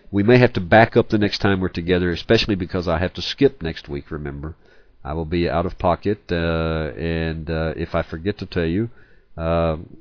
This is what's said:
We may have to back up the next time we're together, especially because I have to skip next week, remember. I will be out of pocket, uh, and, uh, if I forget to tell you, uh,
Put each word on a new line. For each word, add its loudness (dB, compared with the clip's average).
We 2
may 8
have 6
to -2
back 6
up 4
the 2
next 0
time 2
we're -2
together, 0
especially 2
because -4
I 0
have -2
to -10
skip 0
next -8
week, -10
remember. -8
I -8
will -4
be 0
out 0
of -6
pocket, -2
uh, -2
and, -4
uh, -2
if -8
I 0
forget -6
to -8
tell -2
you, 0
uh, 0